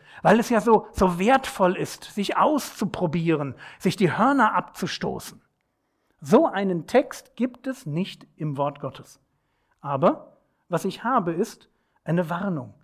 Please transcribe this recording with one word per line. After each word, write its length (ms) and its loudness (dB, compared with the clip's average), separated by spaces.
weil 180 6
es 100 -2
ja 120 2
so, 300 4
so 260 2
wertvoll 580 2
ist, 280 -8
sich 340 -4
auszuprobieren, 1160 0
sich 160 0
die 200 2
Hörner 380 2
abzustoßen. 880 -6
So 260 4
einen 400 -2
Text 500 -2
gibt 300 -6
es 200 -10
nicht 500 -6
im 220 -6
Wort 240 -4
Gottes. 380 -14
Aber 580 -2
was 160 -2
ich 180 -8
habe, 300 0
ist 360 -6
eine 260 -2
Warnung. 540 -6